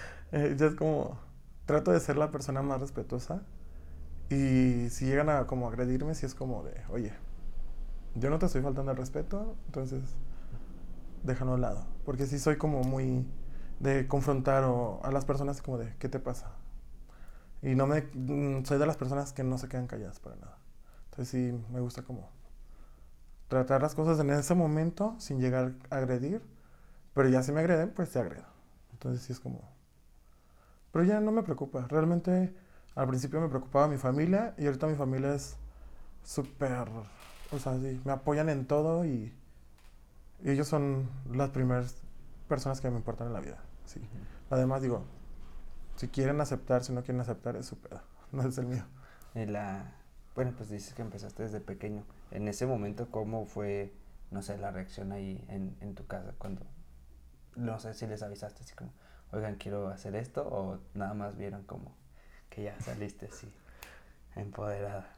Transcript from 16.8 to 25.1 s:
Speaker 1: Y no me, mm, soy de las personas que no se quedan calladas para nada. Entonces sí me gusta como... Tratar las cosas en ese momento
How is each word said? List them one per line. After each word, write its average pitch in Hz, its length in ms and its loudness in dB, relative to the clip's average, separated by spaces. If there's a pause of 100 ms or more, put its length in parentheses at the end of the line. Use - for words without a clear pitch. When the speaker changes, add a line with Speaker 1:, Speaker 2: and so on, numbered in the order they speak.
Speaker 1:
Y 131 140 2
no 135 120 8
me, 147 140 4 (120)
mm, 135 520 0
soy 139 120 4
de 143 80 6
las 156 120 4
personas 139 360 -2
que 139 100 -2
no 131 140 2
se 131 120 -6
quedan 127 180 -2
calladas 107 320 -8
para - 160 -12
nada. - 220 -14 (480)
Entonces - 240 -6
sí 123 420 0
me 127 80 -4
gusta 123 240 -4
como... 123 260 -10 (1200)
Tratar 131 340 4
las 143 140 2
cosas 156 240 4
en 143 120 4
ese 147 240 4
momento 170 640 2